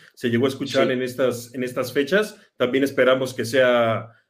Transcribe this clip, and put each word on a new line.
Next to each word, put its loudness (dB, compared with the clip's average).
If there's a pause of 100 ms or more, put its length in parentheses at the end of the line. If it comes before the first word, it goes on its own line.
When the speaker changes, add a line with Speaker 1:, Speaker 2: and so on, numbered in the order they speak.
(140)
Speaker 1:
Se -2
llegó 2
a 2
escuchar 0
Speaker 2:
Sí. 0
Speaker 1:
en -2
estas, -4
en -6
estas -6
fechas. 0 (200)
También 0
esperamos 2
que -6
sea, 2 (180)